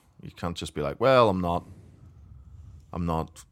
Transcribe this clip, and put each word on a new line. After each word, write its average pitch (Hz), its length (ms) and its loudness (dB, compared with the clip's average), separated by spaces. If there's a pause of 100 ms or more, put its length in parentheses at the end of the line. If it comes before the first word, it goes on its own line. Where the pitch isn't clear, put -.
(220)
you - 100 -18
can't 85 240 -8
just - 180 -10
be 76 80 -6
like, 71 180 -4
"Well, 123 280 6
I'm 92 120 0
not, 87 240 -2 (1300)
I'm 87 140 -4
not 80 460 -4